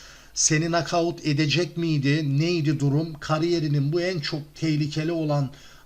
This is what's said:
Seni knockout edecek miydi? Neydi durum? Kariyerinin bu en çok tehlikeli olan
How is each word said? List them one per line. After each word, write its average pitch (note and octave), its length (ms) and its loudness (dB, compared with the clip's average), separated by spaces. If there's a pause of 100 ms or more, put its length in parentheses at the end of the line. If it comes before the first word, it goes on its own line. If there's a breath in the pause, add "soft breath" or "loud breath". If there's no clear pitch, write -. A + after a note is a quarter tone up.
(340 loud breath)
Seni D#3+ 320 2
knockout E3+ 600 0
edecek D3+ 500 0
miydi? D3 600 2
Neydi D#3+ 420 0
durum? C#3+ 400 0
Kariyerinin D#3 720 0
bu F3 80 0
en F3+ 200 -2
çok D3 340 -8
tehlikeli D#3 580 -2
olan D3 380 0 (340 loud breath)